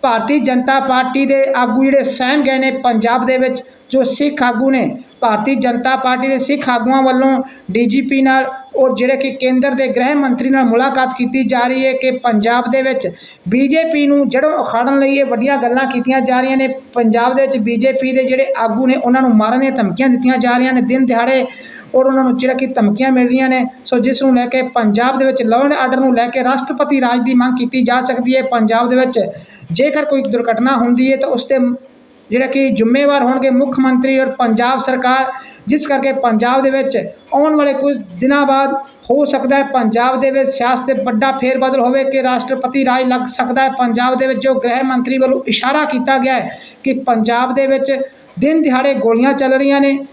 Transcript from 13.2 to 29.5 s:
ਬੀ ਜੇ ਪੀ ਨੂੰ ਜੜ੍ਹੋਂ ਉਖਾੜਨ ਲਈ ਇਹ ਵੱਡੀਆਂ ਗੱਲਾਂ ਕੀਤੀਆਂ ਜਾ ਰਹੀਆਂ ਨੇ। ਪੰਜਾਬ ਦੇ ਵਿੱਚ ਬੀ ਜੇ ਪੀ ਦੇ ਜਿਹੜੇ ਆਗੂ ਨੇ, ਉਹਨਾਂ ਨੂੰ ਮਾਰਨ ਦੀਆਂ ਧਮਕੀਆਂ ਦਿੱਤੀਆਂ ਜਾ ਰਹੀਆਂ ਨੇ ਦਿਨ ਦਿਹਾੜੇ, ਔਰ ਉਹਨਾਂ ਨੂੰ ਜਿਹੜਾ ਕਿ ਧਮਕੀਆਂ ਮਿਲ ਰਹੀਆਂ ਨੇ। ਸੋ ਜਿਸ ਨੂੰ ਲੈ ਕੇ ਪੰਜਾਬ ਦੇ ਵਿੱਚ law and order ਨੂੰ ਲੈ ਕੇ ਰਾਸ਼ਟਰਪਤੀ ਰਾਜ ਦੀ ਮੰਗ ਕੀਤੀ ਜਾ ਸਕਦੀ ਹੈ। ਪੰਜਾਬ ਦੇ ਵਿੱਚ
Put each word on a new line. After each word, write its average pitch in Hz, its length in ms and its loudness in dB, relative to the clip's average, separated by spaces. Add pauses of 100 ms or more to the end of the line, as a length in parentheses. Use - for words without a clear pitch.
ਬੀ 262 180 2
ਜੇ 320 160 2 (100)
ਪੀ 294 140 2
ਨੂੰ 285 220 2
ਜੜ੍ਹੋਂ 294 280 0
ਉਖਾੜਨ 247 420 0
ਲਈ 277 180 2
ਇਹ 277 80 2
ਵੱਡੀਆਂ 254 320 0
ਗੱਲਾਂ 247 340 0
ਕੀਤੀਆਂ 254 300 0
ਜਾ 254 200 0
ਰਹੀਆਂ 262 160 0
ਨੇ। 262 100 0 (260)
ਪੰਜਾਬ 233 420 2
ਦੇ 269 100 2
ਵਿੱਚ 269 120 -2
ਬੀ 226 200 -2
ਜੇ 262 140 2
ਪੀ 262 200 -2
ਦੇ 254 120 2
ਜਿਹੜੇ 262 360 0
ਆਗੂ 226 280 0
ਨੇ, 262 80 2
ਉਹਨਾਂ 254 260 2
ਨੂੰ 247 140 2
ਮਾਰਨ 220 240 2
ਦੀਆਂ 269 140 0
ਧਮਕੀਆਂ 240 360 0
ਦਿੱਤੀਆਂ 254 280 2
ਜਾ 247 200 0
ਰਹੀਆਂ 254 160 0
ਨੇ 254 100 2
ਦਿਨ 262 220 0
ਦਿਹਾੜੇ, 247 400 0 (500)
ਔਰ 262 100 6
ਉਹਨਾਂ 262 180 2
ਨੂੰ 254 140 2
ਜਿਹੜਾ 254 160 0
ਕਿ 254 160 -2
ਧਮਕੀਆਂ 226 420 2
ਮਿਲ 247 160 2
ਰਹੀਆਂ 254 220 0
ਨੇ। 254 140 0 (220)
ਸੋ 247 140 0
ਜਿਸ 262 240 0
ਨੂੰ 262 120 4
ਲੈ 247 100 2
ਕੇ 254 160 -2 (140)
ਪੰਜਾਬ 240 440 2
ਦੇ 269 60 2
ਵਿੱਚ 254 180 0
law 226 180 2
and 285 160 2
order 262 220 0
ਨੂੰ 262 160 2
ਲੈ 233 120 0
ਕੇ 254 160 -4
ਰਾਸ਼ਟਰਪਤੀ 269 580 -2
ਰਾਜ 240 200 0
ਦੀ 262 140 0
ਮੰਗ 254 240 2
ਕੀਤੀ 247 240 -2
ਜਾ 247 180 2
ਸਕਦੀ 247 340 -2
ਹੈ। 262 60 2 (100)
ਪੰਜਾਬ 233 380 2
ਦੇ 254 60 2
ਵਿੱਚ 254 240 2 (520)